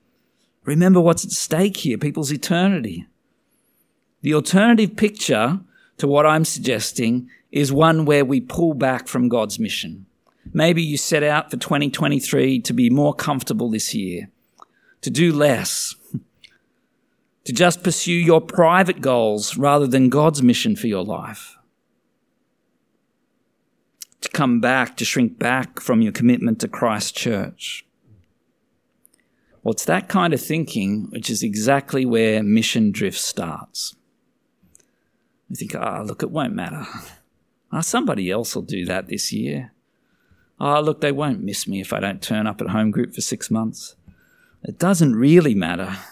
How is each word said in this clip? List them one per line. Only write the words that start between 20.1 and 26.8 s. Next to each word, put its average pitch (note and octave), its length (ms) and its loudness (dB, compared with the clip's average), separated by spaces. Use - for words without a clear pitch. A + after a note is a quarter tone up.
mission A#2 340 4
for - 100 -6
your G2 180 -2
life. F#2 520 -10
To - 100 -10
come B2 300 2
back, B2 360 0
to A#2+ 80 -6
shrink B2 340 -2
back B2 420 -2
from A2+ 220 2
your G#2+ 100 0
commitment A#2+ 480 2
to G#2+ 80 -4
Christ's G#2+ 440 -2